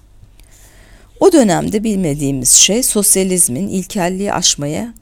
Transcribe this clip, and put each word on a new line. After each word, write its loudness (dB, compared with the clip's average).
O 6
dönemde 2
bilmediğimiz -2
şey 2
sosyalizmin 0
ilkelliği -4
aşmaya -4